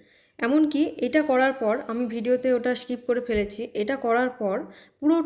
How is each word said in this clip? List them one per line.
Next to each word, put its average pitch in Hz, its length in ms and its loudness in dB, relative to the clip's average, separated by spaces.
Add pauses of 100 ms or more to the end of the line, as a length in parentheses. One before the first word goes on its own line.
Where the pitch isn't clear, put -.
(380)
এমনকি 294 600 2
এটা 247 240 2
করার 262 320 2
পর, 233 240 0 (100)
আমি 233 180 -4
ভিডিওতে 247 480 0
ওটা 247 220 0
স্কিপ 247 320 -8
করে 240 140 0
ফেলেছি, 220 520 -4
এটা 214 220 -2
করার 247 340 2
পর 214 340 -4 (360)
পুরো 320 260 4